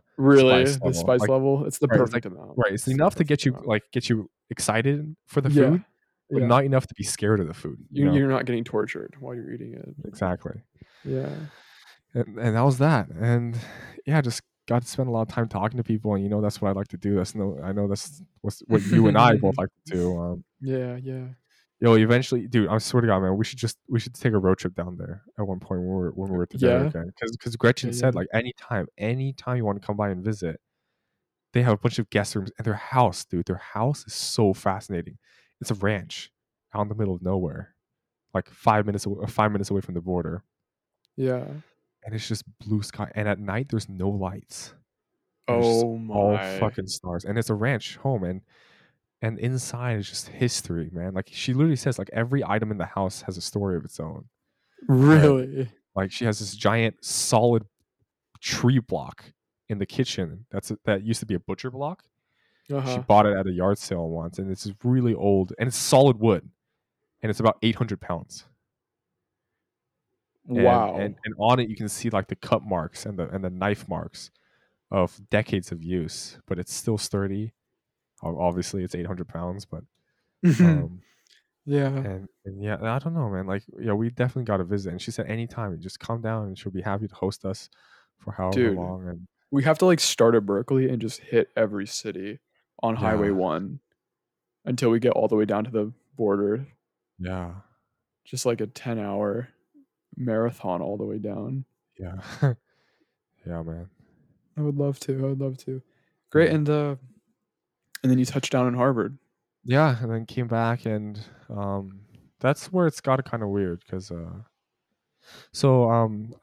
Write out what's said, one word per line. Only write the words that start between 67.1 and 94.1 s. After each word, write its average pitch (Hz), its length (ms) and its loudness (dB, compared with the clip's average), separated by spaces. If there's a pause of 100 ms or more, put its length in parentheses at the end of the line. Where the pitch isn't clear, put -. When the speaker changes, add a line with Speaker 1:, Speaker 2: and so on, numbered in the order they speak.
Speaker 2:
and 107 80 -2
it's 98 100 -4
about - 220 4
eight 110 140 2
hundred 104 260 -4
pounds. - 440 -10 (2000)
And, 120 100 4
Speaker 1:
Wow. 113 300 6
Speaker 2:
and, 101 300 -4
and 110 140 -6
on 120 200 4
it, 117 100 -2
you 107 80 -8
can 107 120 -6
see, - 220 -4
like, 98 180 0
the 95 80 -6
cut - 260 0
marks 90 440 -6
and 101 120 -8
the, 85 100 -4
and 95 160 -6
the 90 60 -4
knife 98 380 -2
marks - 420 -10 (600)
of 92 300 0 (100)
decades 104 420 0
of 82 100 -10
use, 85 640 -6
but 87 120 -6
it's - 140 -10
still 110 260 -2
sturdy. 101 560 -4 (680)
O-, 82 160 -6
obviously, 90 460 0
it's 90 100 -8
eight 85 120 -6
hundred 90 220 -8
pounds, 90 360 -8
but, - 200 -14 (600)
Speaker 1:
Mm-hmm. 160 400 6
Speaker 2:
um, 90 180 -10 (640)
Speaker 1:
Yeah. 143 220 2 (160)
Speaker 2:
and, 95 240 -8 (160)
and 98 180 -10
yeah, 104 200 -4
I 113 160 -2
don't 165 160 -4
know, 139 160 -2
man. 95 160 -4
Like, 98 180 -4 (160)
yeah, 110 140 0
we 113 160 0
definitely 123 340 -2
gotta 98 200 0
visit. 95 260 -4
And 90 120 -8
she - 80 -8
said, - 160 -6
"Anytime, 110 460 -6
you 82 60 -10
just 90 220 -14
come 117 220 -6
down, 110 260 -4
and 92 100 -10
she'll 98 140 -10
be 92 100 -6
happy 101 260 -4
to - 60 -12
host 98 300 -4
us - 260 -8 (480)
for 107 140 -12
however 92 280 -2
Speaker 1:
Dude, 107 160 2
Speaker 2:
long." 90 320 -8
And 87 200 -12 (220)
Speaker 1:
we 139 140 0
have 156 140 4
to, 185 80 4
like, 175 140 6
start 117 340 4
at 104 120 4
Berkeley 131 440 2
and 120 120 -2
just 110 180 -8
hit - 360 0
every 101 300 0
city 104 540 -10 (420)
on 113 140 0
Highway 107 320 0
Speaker 2:
Yeah. 101 60 2
Speaker 1:
one 92 460 -2 (840)